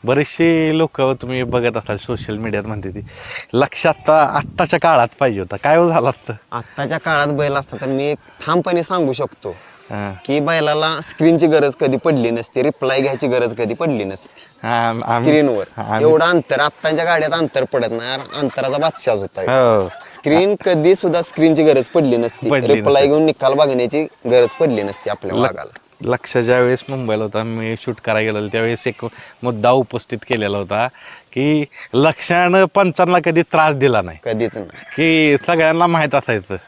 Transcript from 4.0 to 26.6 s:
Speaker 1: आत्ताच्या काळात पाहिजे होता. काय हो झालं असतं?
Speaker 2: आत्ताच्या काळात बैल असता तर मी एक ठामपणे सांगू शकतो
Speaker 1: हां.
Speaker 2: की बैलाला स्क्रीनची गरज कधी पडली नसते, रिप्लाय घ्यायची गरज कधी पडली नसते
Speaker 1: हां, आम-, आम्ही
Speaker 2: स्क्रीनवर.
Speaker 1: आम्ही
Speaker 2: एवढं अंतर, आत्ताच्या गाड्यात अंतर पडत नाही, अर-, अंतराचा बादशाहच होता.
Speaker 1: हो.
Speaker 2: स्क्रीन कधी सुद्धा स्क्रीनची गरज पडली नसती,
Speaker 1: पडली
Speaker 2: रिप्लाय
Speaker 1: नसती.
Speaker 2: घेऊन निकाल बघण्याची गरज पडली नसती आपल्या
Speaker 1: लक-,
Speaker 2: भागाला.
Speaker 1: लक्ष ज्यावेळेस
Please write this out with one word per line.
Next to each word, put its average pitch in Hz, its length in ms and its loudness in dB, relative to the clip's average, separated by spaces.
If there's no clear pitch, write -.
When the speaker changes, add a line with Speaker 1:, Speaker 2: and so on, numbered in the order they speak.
Speaker 1:
आत्ताच्या 147 580 -2
काळात 123 280 4
पाहिजे 113 220 0
होता. 92 160 -8
काय 147 200 2
हो 175 120 4
झालं 135 220 2
असतं? - 220 -10
Speaker 2:
आत्ताच्या 143 460 -8
काळात 147 280 -2
बैल 147 260 -2
असता 139 280 -6
तर 135 60 -8
मी 135 180 -2
एक 147 140 -4
ठामपणे 170 360 0
सांगू 165 300 -2
शकतो 123 380 -8
Speaker 1:
हां. 101 220 -8
Speaker 2:
की 143 160 0
बैलाला 156 600 -2
स्क्रीनची 165 460 2
गरज 147 340 4
कधी 139 160 0
पडली 123 340 0
नसते, 117 320 -4
रिप्लाय 135 380 0
घ्यायची 135 260 -2
गरज 120 300 0
कधी 117 180 -2
पडली 139 300 -2
नसते - 640 -12
Speaker 1:
हां, 117 200 0
आम-, 113 160 -4
आम्ही 117 200 0
Speaker 2:
स्क्रीनवर. 139 400 2
Speaker 1:
आम्ही 107 240 -2
Speaker 2:
एवढं 156 200 4
अंतर, 165 360 0
आत्ताच्या 156 440 -2
गाड्यात 160 280 0
अंतर 151 320 -2
पडत 120 260 -2
नाही, 117 220 -6
अर-, 135 260 -10
अंतराचा 135 400 -4
बादशाहच 135 420 -2
होता. 95 200 -10
Speaker 1:
हो. 110 480 2
Speaker 2:
स्क्रीन 180 560 0
कधी 175 300 4
सुद्धा 170 280 0
स्क्रीनची 160 420 2
गरज 135 240 4
पडली 139 280 2
नसती, 117 340 -2
Speaker 1:
पडली 135 240 4
Speaker 2:
रिप्लाय 139 280 4
Speaker 1:
नसती. 143 60 4
Speaker 2:
घेऊन 156 180 4
निकाल 135 280 0
बघण्याची 139 500 0
गरज 123 560 2
पडली 127 220 0
नसती 101 280 -8
आपल्या 98 260 -6
Speaker 1:
लक-, 123 100 2
Speaker 2:
भागाला. 82 320 -8
Speaker 1:
लक्ष - 320 -4
ज्यावेळेस 123 520 2